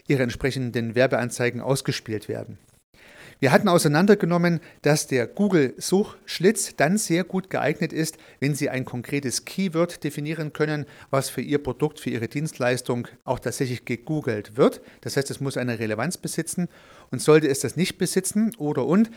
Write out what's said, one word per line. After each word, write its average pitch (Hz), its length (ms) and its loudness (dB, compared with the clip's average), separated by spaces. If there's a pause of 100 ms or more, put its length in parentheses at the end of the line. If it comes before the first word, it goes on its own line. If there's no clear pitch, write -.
Ihre 135 160 2
entsprechenden 120 720 -2
Werbeanzeigen 120 680 0
ausgespielt 120 680 -4
werden. 110 280 -10 (800)
Wir 135 120 2
hatten 202 160 6
auseinandergenommen, 175 960 4 (200)
dass 147 240 2
der 120 220 0
Google-Suchschlitz - 1500 0
dann 165 220 2
sehr 175 260 0
gut 185 280 -4
geeignet 151 420 -2
ist, 160 240 -4 (220)
wenn 143 160 0
Sie 135 160 -2
ein 131 120 -4
konkretes 123 640 -6
Keyword 175 580 -2
definieren 151 500 -6
können, 151 340 -2 (240)
was 135 180 0
für - 120 -6
Ihr 143 180 0
Produkt, 147 400 -4
für - 100 -6
Ihre 117 180 -4
Dienstleistung 127 800 -2 (180)
auch 127 120 -2
tatsächlich 123 480 -4
gegoogelt 117 720 -4
wird. 214 240 4 (200)
Das - 160 -6
heißt, 139 120 0
es 120 100 -8
muss 135 160 -4
eine 123 220 -2
Relevanz 110 400 -2
besitzen. - 500 -6 (420)
Und 131 120 -6
sollte 151 260 6
es 135 140 0
das 131 160 -4
nicht - 200 -2
besitzen 190 600 0
oder 147 280 0
und 202 320 4